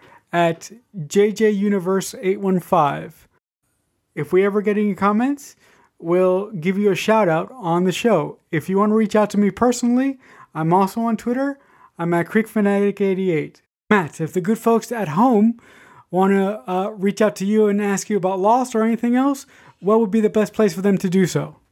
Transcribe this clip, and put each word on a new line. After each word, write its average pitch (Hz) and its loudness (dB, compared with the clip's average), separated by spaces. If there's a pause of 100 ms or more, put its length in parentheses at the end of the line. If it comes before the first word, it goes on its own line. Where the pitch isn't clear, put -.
(340)
at 170 0 (340)
J 202 2
J 214 2
Universe 196 -2
eight 190 -2
one 190 0
five. 156 -2 (880)
If 147 -6
we 185 4
ever 202 0
get 208 0
any 208 0
comments, 220 0 (460)
we'll 185 2
give 185 -4
you 208 2
a 180 0
shout 214 2
out 165 0
on 175 -2
the 185 2
show. 170 0 (120)
If 156 -4
you 190 0
want 208 2
to 214 2
reach 220 0
out 208 2
to 196 -6
me 202 2
personally, 247 0 (380)
I'm 160 -2
also 190 2
on 226 -2
Twitter. 269 -4 (380)
I'm 170 -2
at 170 0
Creek 220 0
Fanatic 202 0
eighty-eight. 185 -2 (280)
Matt, 180 -2
if 156 -6
the 185 -4
good 196 0
folks 226 0
at 208 -6
home 220 2 (500)
want 190 2
to, 196 -2
uh, 185 -2
reach 202 -2
out 208 2
to 190 -6
you 214 2
and 202 0
ask 202 -4
you 214 -2
about 190 -2
Lost 240 0
or 220 0
anything 233 0
else, 269 0 (360)
what 214 2
would 226 0
be 220 0
the 214 2
best 208 -2
place 214 2
for 180 -8
them 196 2
to 190 -4
do 185 2
so? 147 -6 (140)